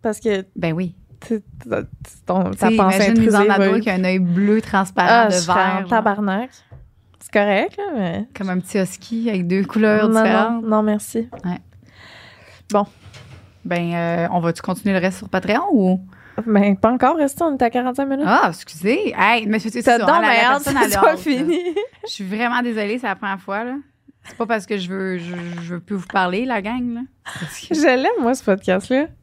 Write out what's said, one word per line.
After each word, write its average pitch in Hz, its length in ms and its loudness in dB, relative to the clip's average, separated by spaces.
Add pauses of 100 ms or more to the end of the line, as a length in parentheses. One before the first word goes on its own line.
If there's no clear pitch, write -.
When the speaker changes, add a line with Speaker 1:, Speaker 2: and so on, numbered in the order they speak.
Speaker 1:
Parce 214 180 -4
que 196 240 -2 (100)
Speaker 2:
Ben 165 180 -2
oui. 175 220 -4 (320)
Speaker 1:
tu, 220 140 -2 (220)
tu, 247 60 -16 (580)
ton, 180 180 0
ta 196 240 0
Speaker 2:
T'sais, 226 80 4
Speaker 1:
pensée 190 200 4
Speaker 2:
imagine 196 40 2 (100)
Speaker 1:
intrusive 226 140 4
Speaker 2:
Lisanne 208 260 6
Speaker 1:
a 196 80 4
Speaker 2:
Nadeau 196 180 4
Speaker 1:
eu 233 40 2
Speaker 2:
qui 220 100 -2
a 190 40 0
un 185 100 0
œil 185 160 2
bleu 202 400 2
transparent 190 500 0
Speaker 1:
Ah, 233 160 6
Speaker 2:
de 202 60 2
Speaker 1:
je 180 60 2
serais 175 160 0
Speaker 2:
verre, 185 200 2
Speaker 1:
en 190 60 -2
Speaker 2:
genre. 185 80 -8
Speaker 1:
tabarnak. 208 600 0 (720)
C'est - 120 -20
correct, 208 460 2
là, 403 60 -6 (120)
mais 196 400 -4
Speaker 2:
Comme 190 140 -6
un 180 100 0
petit 190 180 -6
husky 226 520 -4
avec 185 180 -2
deux 190 160 0
couleurs 214 440 2
Speaker 1:
Non, 220 140 4
Speaker 2:
différentes. 226 400 2
Speaker 1:
non, 226 60 -4
non, 214 140 2
merci. 214 460 -2 (160)
Speaker 2:
Ouais. 180 140 -4 (1120)
Speaker 1:
Bon. 202 160 2 (760)
Speaker 2:
Ben, 170 300 -2
euh, 170 360 -2
on 180 100 0
va-tu 170 220 -2
continuer 190 320 -2
le 185 60 2
reste 185 180 -2
sur - 100 -16
Patreon 208 440 -2
ou ? 185 280 2 (460)
Speaker 1:
Ben, 202 300 4
pas 220 160 2
encore, 254 240 2
reste 285 240 0
on 311 160 0
est 254 60 0
à 233 80 2
quarante-cinq 254 340 -2
minutes. 269 240 -2
Speaker 2:
Ah, 294 220 4
excusez. 208 680 -4
Hey, 220 280 2
mais 214 120 0
c'est, 220 120 -4
c'est 240 120 -6
Speaker 1:
T'as 247 160 4
Speaker 2:
ça, - 0 -
Speaker 1:
donc 226 120 2
Speaker 2:
hein, 330 100 6
la, 330 80 2
la 247 60 4
Speaker 1:
hâte 254 300 2
Speaker 2:
personne, 277 100 -2
Speaker 1:
que 277 60 0
ça 233 60 4
Speaker 2:
elle 208 60 -2
a 196 80 0
Speaker 1:
soit 196 80 6
Speaker 2:
hâte, 311 80 2
là. - 60 -12
Speaker 1:
fini. 311 380 0 (440)
Speaker 2:
Je 440 80 -10
suis 202 120 -12
vraiment 233 380 -2
désolée, 220 360 -4
c'est 247 80 -8
la 190 100 -4
première 196 240 -8
fois, 202 240 -6
là. 247 100 -8 (480)
C'est - 140 -20
pas 233 100 -4
parce 214 200 -2
que 208 100 -4
je 180 120 -6
veux, 190 300 -4
je, 175 160 -8 (280)
je 170 120 -10
veux 175 60 -8
plus 202 160 -8
vous 180 100 -8
parler, 185 380 -2
la 240 160 -4
gang, 240 340 -6
là. 233 60 -10 (240)
C'est - 160 -14
parce - 280 -12
que 339 60 -2
Speaker 1:
Je 302 60 0 (220)
l'aime, 403 180 0
moi, 247 140 2
ce - 100 -10
podcast-là. 202 640 0 (160)